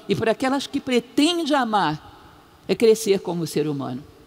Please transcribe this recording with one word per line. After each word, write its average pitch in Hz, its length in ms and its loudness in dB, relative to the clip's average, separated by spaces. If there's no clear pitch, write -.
e 196 80 0
por 226 120 -2
aquelas 262 380 -2
que - 140 -6
pretende 294 720 0
amar 208 1120 -4
é 190 80 0
crescer 214 460 4
como 170 260 -6
ser 151 220 -2
humano. 135 340 -6